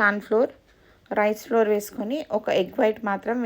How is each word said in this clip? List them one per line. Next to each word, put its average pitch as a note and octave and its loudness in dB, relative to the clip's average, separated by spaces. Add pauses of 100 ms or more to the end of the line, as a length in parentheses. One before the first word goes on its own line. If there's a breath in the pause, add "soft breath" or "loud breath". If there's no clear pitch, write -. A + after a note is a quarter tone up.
కార్న్ G#3 2
ఫ్లోర్, A3+ 2 (680 soft breath)
రైస్ G#3+ 0
ఫ్లోర్ A3+ 4
వేసుకొని, G#3 -4 (200)
ఒక - -8 (140)
ఎగ్ F#3 -4
వైట్ A3 2
మాత్రం A3+ -4